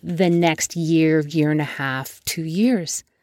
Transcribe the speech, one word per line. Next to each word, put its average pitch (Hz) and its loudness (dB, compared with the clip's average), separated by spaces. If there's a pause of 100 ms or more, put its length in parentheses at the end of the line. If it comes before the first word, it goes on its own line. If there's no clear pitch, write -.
the 175 0
next 170 0
year, 160 2
year 151 0
and 151 2
a 151 0
half, 135 -8
two - -6
years. 185 0 (200)